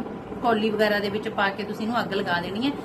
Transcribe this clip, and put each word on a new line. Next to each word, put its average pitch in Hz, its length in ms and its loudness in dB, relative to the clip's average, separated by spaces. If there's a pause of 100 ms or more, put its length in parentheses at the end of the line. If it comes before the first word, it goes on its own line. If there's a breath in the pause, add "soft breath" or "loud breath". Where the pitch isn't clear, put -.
(420)
ਕੌਲੀ 220 280 4
ਵਗੈਰਾ 208 280 2
ਦੇ 202 100 0
ਵਿੱਚ 208 200 -2
ਪਾ 202 200 2
ਕੇ 196 140 -2
ਤੁਸੀਂ 214 240 -4
ਇਹਨੂੰ 233 140 2
ਅੱਗ 196 140 -2
ਲਗਾ 185 260 0
ਦੇਣੀ 196 260 -2
ਹੈ, 285 60 2 (120 loud breath)